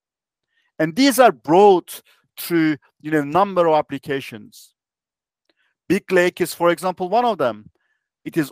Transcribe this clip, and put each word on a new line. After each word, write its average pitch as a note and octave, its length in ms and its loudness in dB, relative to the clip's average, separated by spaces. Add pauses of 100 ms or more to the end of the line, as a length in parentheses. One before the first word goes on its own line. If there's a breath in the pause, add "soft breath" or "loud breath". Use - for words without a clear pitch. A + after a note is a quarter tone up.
(800)
And D#3+ 160 -2
these B3 240 2
are A#3+ 140 6
brought F3+ 720 2 (360)
through, D#3+ 380 -2 (240)
you D3+ 100 -14
know, D#3 120 0
number F3+ 440 0
of D#3+ 80 2
applications. C3+ 1000 -8 (1120)
BigLake F3+ 540 -2
is, E3 100 -4
for E3+ 180 0
example, F3+ 380 -6
one A3+ 160 0
of A3 140 -2
them. A2 320 -6 (560)
It D3+ 100 -14
is D3+ 160 -2